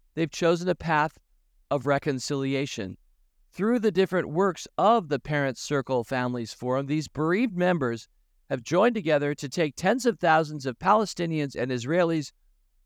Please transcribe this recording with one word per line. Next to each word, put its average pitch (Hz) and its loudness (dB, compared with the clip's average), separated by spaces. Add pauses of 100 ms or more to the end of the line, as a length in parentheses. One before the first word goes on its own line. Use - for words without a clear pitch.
(140)
they've 160 -2
chosen 175 2
a 175 2
path 156 0 (520)
of 135 -2
reconciliation. 135 -2 (560)
Through 220 0
the 214 2
different 180 2
works 175 -2 (100)
of 196 4
the 139 0
Parents 143 -2
Circle 131 -2
Families 123 -4
Forum, 127 -4
these 147 -4
bereaved 180 0
members 160 0 (400)
have 127 -2
joined 208 4
together 147 0
to 143 -8
take 156 -2
tens 220 0
of 220 0
thousands 156 2
of 123 -6
Palestinians 170 0
and 127 -2
Israelis 156 0 (540)